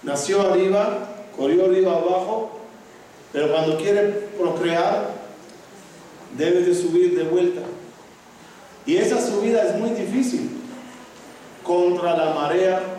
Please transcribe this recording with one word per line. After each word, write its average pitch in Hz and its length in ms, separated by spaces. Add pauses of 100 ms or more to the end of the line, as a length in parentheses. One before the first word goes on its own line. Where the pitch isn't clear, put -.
Nació 185 400
arriba, 190 640 (280)
corrió 156 300
arriba 185 260
abajo, 185 680 (720)
pero 151 180
cuando 160 280
quiere 202 240 (360)
procrear, 170 720 (1300)
debe - 240
de 175 140
subir 175 420
de - 80
vuelta. 180 380 (1200)
Y 160 100
esa - 240
subida 226 420
es 208 140
muy 226 140
difícil, 226 600 (1120)
contra 175 520
la 156 180
marea 185 460 (180)